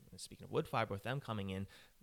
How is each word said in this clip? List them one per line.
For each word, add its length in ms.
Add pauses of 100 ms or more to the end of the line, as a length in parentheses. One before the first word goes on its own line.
(180)
speaking 280
of 60
wood 160
fiber, 260
with 100
them 160
coming 300
in, 160 (380)